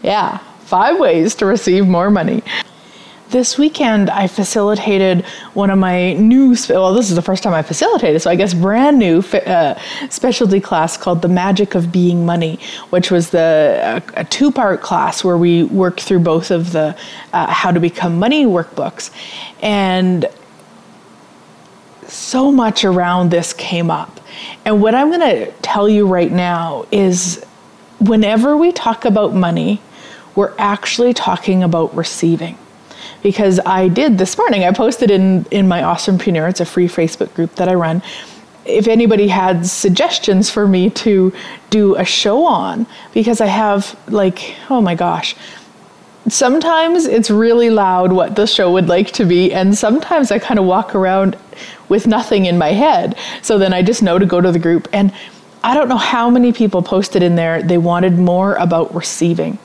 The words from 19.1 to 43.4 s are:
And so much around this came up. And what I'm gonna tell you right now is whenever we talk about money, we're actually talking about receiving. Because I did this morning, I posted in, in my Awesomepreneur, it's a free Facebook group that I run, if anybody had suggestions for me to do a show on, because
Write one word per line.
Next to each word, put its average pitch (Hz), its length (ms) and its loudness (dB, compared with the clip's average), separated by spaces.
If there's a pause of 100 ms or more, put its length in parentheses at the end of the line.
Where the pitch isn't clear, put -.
And 185 640 0 (1800)
so 262 400 0
much 240 340 2
around 180 460 2
this 170 220 -2
came 170 360 -4
up. - 320 -8 (440)
And 214 180 2
what 220 140 4
I'm 294 160 2
gonna 285 340 0 (160)
tell 208 260 0
you 208 200 4
right 180 240 2
now 170 580 -4
is 185 540 -2 (560)
whenever 220 560 2
we 339 160 2
talk 226 320 -4
about 214 280 2
money, 175 480 -2 (540)
we're 196 240 0
actually 214 560 0
talking 185 480 -2
about 165 320 0
receiving. 165 640 -4 (640)
Because 196 420 2
I 185 220 0
did 220 320 2
this 185 180 -2
morning, 208 280 0
I 180 80 2
posted 226 380 0
in, 190 420 2
in 196 160 2
my 180 140 0
Awesomepreneur, 175 680 -2
it's 185 100 -4
a 175 40 0
free 180 240 0
Facebook - 460 -4
group 170 220 -4
that 180 120 -2
I 185 60 2
run, 170 280 -2 (640)
if 214 240 0
anybody 226 400 4
had 185 380 0
suggestions 190 840 0
for 208 160 0
me 190 240 2
to 190 420 2 (380)
do 208 240 4
a 185 100 -2
show 220 400 0
on, 226 420 -2 (280)
because 226 260 0